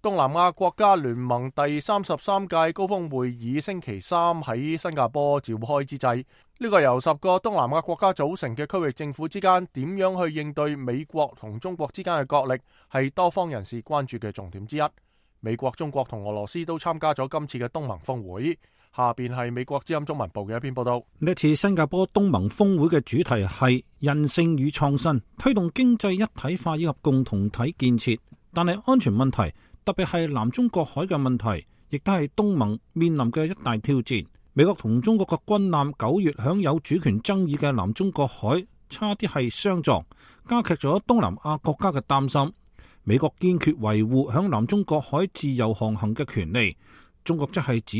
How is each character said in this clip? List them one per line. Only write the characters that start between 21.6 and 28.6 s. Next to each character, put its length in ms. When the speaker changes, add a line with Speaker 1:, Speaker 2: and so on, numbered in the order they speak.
Speaker 2:
加 100
坡 280
東 180
盟 180
峰 300
會 80
嘅 140
主 160
題 280
係 380
韌 280
性 280
與 140
創 260
新， 240
推 160
動 200
經 260
濟 140
一 120
體 220
化 140
以 100
及 60
共 220
同 260
體 260
建 220
設。 180
但 120